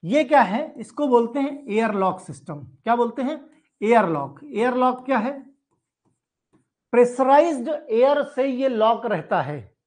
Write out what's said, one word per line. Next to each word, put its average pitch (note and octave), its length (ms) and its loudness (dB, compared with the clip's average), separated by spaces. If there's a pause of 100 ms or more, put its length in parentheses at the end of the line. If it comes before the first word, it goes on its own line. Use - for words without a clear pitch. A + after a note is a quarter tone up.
ये B3 200 0
क्या C#4 180 4
है, A#3 360 -2
इसको D4 300 -6
बोलते A#3 320 2
हैं C#4 280 -6
एयरलॉक G3+ 540 -2
सिस्टम। D3 380 -14 (240)
क्या A3+ 120 2
बोलते A#3+ 260 -2
हैं? C#4+ 180 -4 (420)
एयरलॉक। F3 640 2
एयरलॉक B3+ 600 -2
क्या C4 120 0
है? A3+ 140 -2 (1600)
प्रेशराइज्ड C4 760 4
एयर C4+ 560 0
से C4+ 200 -4
ये C4+ 240 -2
लॉक A3+ 360 0
रहता F#3 360 -2
है। C3 460 -10